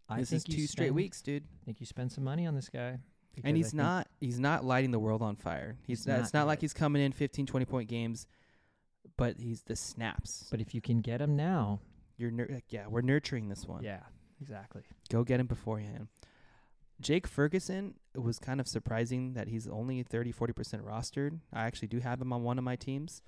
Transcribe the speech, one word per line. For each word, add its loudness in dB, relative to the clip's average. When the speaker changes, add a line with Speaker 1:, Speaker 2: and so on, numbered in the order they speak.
Speaker 1:
I -2
Speaker 2:
This -2
Speaker 1:
think 2
Speaker 2:
is -8
Speaker 1:
you 0
Speaker 2:
two 2
straight 0
Speaker 1:
spend, 4
Speaker 2:
weeks, 0
dude. -4
Speaker 1:
I -20
think -8
you -10
spend -4
some -4
money 0
on 0
this -4
guy. -6
because -4
Speaker 2:
And 6
Speaker 1:
I 6
Speaker 2:
he's 6
Speaker 1:
think -2
Speaker 2:
not, 2
he's 0
not 4
lighting 4
the 4
world 2
on 0
fire. -4
He's -2
Speaker 1:
He's -6
Speaker 2:
not, 4
it's 2
Speaker 1:
not 6
Speaker 2:
not 4
like 4
Speaker 1:
yet. -10
Speaker 2:
he's 0
coming 4
in 4
fifteen, 0
twenty 2
point -2
games, -4
but 4
he's -4
the -4
snaps. -4
Speaker 1:
But 0
if -4
you -2
can 6
get -2
him 4
now. 2
Speaker 2:
You're 0
nur-, 0
like, -6
yeah, -8
we're 2
nurturing 2
this -8
one. -8
Speaker 1:
Yeah, -4
exactly. -12
Speaker 2:
Go 4
get 4
him 0
beforehand. -4
Jake 2
Ferguson, 0
it -4
was 0
kind -2
of -4
surprising 0
that -4
he's -4
only -2
thirty, -2
forty 0
percent -6
rostered. -2
I -2
actually -4
do 0
have -2
him -2
on 0
one 2
of 0
my 0
teams. -6